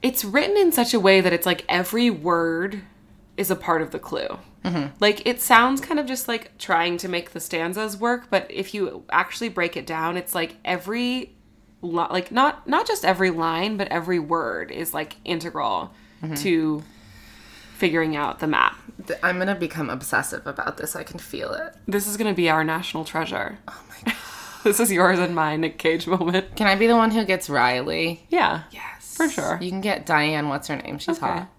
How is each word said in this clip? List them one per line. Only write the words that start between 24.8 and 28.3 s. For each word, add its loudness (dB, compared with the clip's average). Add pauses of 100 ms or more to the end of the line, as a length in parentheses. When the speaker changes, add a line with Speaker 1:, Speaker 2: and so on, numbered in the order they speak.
Speaker 1:
yours 6
and 0
mine, 0
Nick -2
Cage 2
moment. 0
Speaker 2:
Can 2
I 6
be 4
the 6
one 6
who 2
gets -2
Riley? 0
Speaker 1:
Yeah. 2